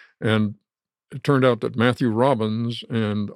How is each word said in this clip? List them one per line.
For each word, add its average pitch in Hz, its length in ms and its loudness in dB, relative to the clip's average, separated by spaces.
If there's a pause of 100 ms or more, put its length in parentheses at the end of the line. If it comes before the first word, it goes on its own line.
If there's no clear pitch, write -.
(200)
And 107 360 0 (540)
it 135 140 -14
turned 135 200 4
out 120 180 2
that 120 120 -4
Matthew 120 360 2
Robbins 113 800 0
and 104 480 -2